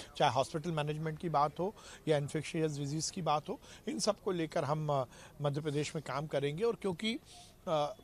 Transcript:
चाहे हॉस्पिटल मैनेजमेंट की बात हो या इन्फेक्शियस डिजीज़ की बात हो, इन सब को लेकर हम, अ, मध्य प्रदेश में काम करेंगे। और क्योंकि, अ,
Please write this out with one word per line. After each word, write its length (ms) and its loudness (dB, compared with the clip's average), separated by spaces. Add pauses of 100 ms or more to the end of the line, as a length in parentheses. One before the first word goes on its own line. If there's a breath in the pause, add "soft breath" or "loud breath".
(160 loud breath)
चाहे 180 6
हॉस्पिटल 380 2
मैनेजमेंट 460 -2
की 100 -4
बात 300 4
हो 160 0 (340 loud breath)
या 80 6
इन्फेक्शियस 600 0
डिजीज़ 340 -2
की 100 -4
बात 260 2
हो, 120 -6 (280 loud breath)
इन 100 -2
सब 240 0
को 100 0
लेकर 320 0
हम, 240 0
अ, 160 2 (380 loud breath)
मध्य 180 0
प्रदेश 340 -2
में 120 -6
काम 200 -2
करेंगे। 380 0
और 100 2
क्योंकि, 440 -2 (500 loud breath)
अ, 360 2